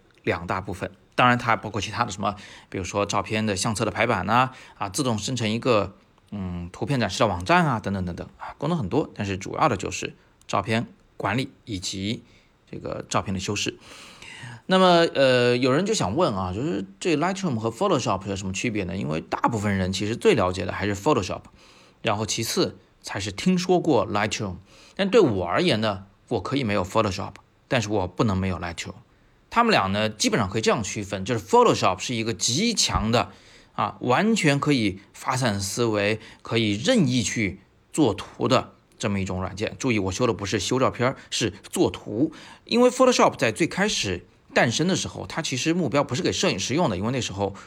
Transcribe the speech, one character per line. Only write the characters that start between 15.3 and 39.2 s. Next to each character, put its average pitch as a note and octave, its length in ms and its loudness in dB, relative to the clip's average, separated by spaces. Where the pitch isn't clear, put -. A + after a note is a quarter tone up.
有 B2+ 140 2
人 F3 160 2
就 A3 80 0
想 G#2+ 200 -2
问 D3+ 200 2
啊， F#2 180 -2
就 G#2+ 80 -4
是 F#3 240 -4
这 E3 180 0
Lightroom F#3 380 -2
和 A2+ 160 -2
Photoshop D3+ 560 0
有 G2 80 -4
什 G2 100 -8
么 F#2+ 80 -4
区 A#2+ 160 -4
别 G#2 140 -2
呢？ F2+ 120 -6
因 A#2+ 120 -4
为 D#3 120 -2
大 - 200 -6
部 - 180 0
分 G2+ 180 0
人 F#2 160 0
其 G#2 140 -4
实 A2+ 100 -2
最 G#3 200 4
了 F#2 160 2
解 F#2+ 140 -6
的 F#2+ 60 -6
还 G2+ 140 -6
是 G#2 100 0
Photoshop， G2+ 460 0
然 G#2+ 120 0
后 G#2+ 120 -4
其 A#2 160 -4
次 B2 340 -2
才 - 180 -10
是 G2 120 -6
听 F3+ 260 0
说 F3+ 220 2
过 B2 280 4
Lightroom。 G2+ 500 -2
但 F#3+ 140 0
对 A#3+ 100 6
我 G2 280 4
而 G#2+ 160 0
言 B2 180 2
呢， G2+ 240 -2
我 G#2+ 120 -2
可 C3 160 -4
以 - 80 -2
没 G#2 120 0
有 G2 80 0
Photoshop， G2+ 500 -2
但 B2+ 140 0
是 G#2 80 -6
我 G2 180 0
不 B2+ 160 -2
能 G2+ 140 2
没 F#2+ 100 0
有 E2+ 120 -4
Lightroom。 F2 340 -10
他 A#3 140 2
们 A3+ 80 4
俩 G2+ 220 4
呢， G#2+ 160 2
基 D3+ 200 -2
本 G3+ 80 2
上 G2 120 0
可 A2+ 100 -2
以 - 20 -2
这 A3 80 2
样 C#3+ 140 2
区 - 180 -6
分， F#2+ 220 -6
就 A#2+ 120 -2
是 A2 80 -4
Photoshop C3+ 560 4
是 - 140 -6
一 A2+ 80 -2
个 A2+ 120 -2
极 F3 400 0
强 G#2 400 0
的 A#2 180 2
啊， G#2 280 -2
完 D#3+ 340 2
全 C#3+ 240 2
可 D3 140 2
以 G#2 260 0
发 C3 240 -4
散 A#2 240 0
思 G#2+ 240 -2
维、 G#2+ 340 0
可 - 160 -4
以 G#2+ 160 2
任 E3 340 2
意 B2 160 2
去 G2+ 380 -4
做 B2+ 200 4
图 - 360 -6
的 A#2 240 2
这 A2 100 -2
么 G2 120 -2